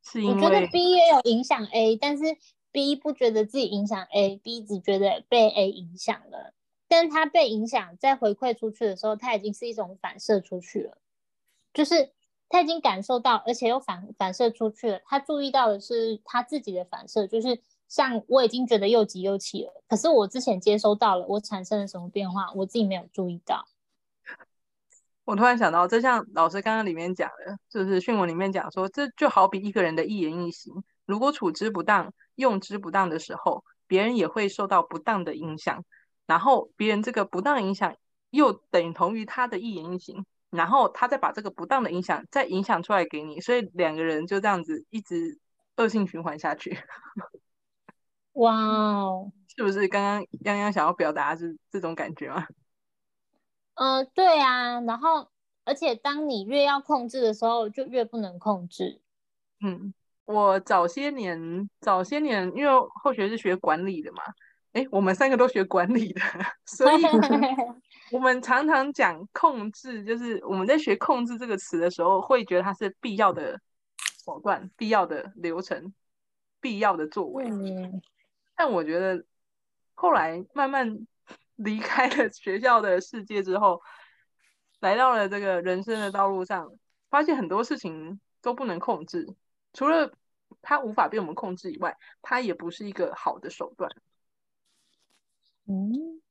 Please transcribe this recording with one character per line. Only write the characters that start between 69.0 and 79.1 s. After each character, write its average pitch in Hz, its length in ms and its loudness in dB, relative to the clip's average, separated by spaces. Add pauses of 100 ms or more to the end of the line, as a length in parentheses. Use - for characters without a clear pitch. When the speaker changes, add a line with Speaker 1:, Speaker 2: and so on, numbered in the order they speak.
Speaker 1:
控 240 400 2
制， 226 320 -12
就 233 120 -2
是 233 280 -6
我 190 100 -4
们 185 100 0
在 285 120 6
学 302 180 2
“控 240 300 0
制” 233 120 -6
这 247 80 -8
个 214 120 -2
词 - 200 -6
的 175 140 2
时 175 100 -6
候， 190 200 4
会 240 240 2
觉 180 100 -2
得 180 80 4
它 196 100 -2
是 196 280 -6
必 202 160 -6
要 202 160 4
的 151 260 -8 (680)
手 151 140 -12
段、 190 380 -4
必 220 100 -6
要 208 180 2
的 165 300 -8
流 170 260 -6
程、 185 320 -10 (680)
必 220 180 -4
要 202 160 4
的 156 120 -4
作 175 200 -6
为。 262 220 -8
Speaker 2:
嗯。 190 520 -8 (540)
Speaker 1:
但 302 160 2
我 175 100 0
觉 156 160 -2
得 185 280 -2 (680)